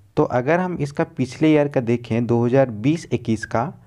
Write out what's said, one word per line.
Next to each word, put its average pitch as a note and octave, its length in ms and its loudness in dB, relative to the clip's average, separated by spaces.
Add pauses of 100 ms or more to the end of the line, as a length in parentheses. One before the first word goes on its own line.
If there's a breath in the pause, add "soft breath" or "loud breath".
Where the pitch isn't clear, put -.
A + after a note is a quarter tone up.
(180 loud breath)
तो D3+ 60 4
अगर C3+ 360 0
हम F3+ 180 -4
इसका C#3+ 260 -2
पिछले D#3 480 0
ईयर D3 160 4
का C#3+ 140 -2
देखें, A#2+ 440 -2
दो A#2 200 2
हज़ार B2+ 240 4
बीस B2 440 -2
इक्कीस A2+ 320 -2
का, A#2 200 -2 (220 soft breath)